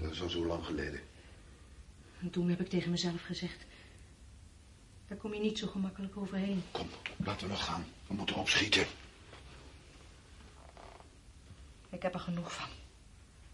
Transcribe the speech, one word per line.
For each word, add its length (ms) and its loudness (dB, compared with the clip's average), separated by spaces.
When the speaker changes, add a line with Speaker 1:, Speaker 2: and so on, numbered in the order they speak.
Speaker 1:
Dat 100 2
is 100 -2
al 60 2
zo 160 4
lang 200 4
geleden. 360 0
Speaker 2:
En 100 0
toen 180 6
heb 120 6
ik 80 2
tegen 220 6
mezelf 320 4
gezegd: 420 -2
"Daar 100 -6
kom 160 -2
je 60 0
niet 180 6
zo 80 0
gemakkelijk 500 0
overheen." 540 2
Speaker 1:
Kom, 180 0
laten 300 2
we 60 0
nog 120 2
gaan. 220 0
We 80 -2
moeten 220 2
opschieten. 500 8
Speaker 2:
Ik 120 -6
heb 120 4
er 60 0
genoeg 320 0
van. 160 -2